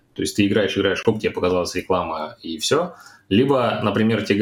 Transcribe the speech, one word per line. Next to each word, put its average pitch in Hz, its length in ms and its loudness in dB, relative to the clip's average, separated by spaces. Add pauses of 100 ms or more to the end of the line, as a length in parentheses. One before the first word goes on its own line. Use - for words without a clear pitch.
(140)
то - 80 -8
есть - 140 -4
ты 101 100 2
играешь, 101 320 2
играешь, 98 260 0
хоп, 110 160 2
тебе 87 120 -2
показалась 90 440 -2
реклама, 85 680 -4
и 82 140 -8
всё. 160 360 -2 (360)
Либо, 120 540 2
например, 107 400 2
тебе 101 180 0